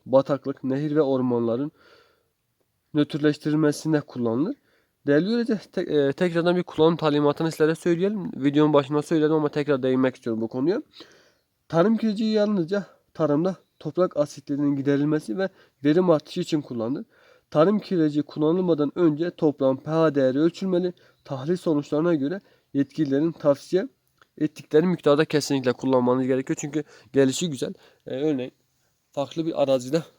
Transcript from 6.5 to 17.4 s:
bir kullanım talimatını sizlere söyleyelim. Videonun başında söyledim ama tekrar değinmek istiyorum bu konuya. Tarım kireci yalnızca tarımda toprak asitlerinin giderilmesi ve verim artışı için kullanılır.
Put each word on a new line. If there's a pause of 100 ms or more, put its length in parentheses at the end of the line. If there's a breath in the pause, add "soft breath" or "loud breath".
bir
kullanım
talimatını
sizlere
söyleyelim.
Videonun
başında
söyledim
ama
tekrar
değinmek
istiyorum
bu
konuya. (880 loud breath)
Tarım
kireci
yalnızca (280)
tarımda (220)
toprak
asitlerinin
giderilmesi
ve (360 soft breath)
verim
artışı
için
kullanılır. (460 soft breath)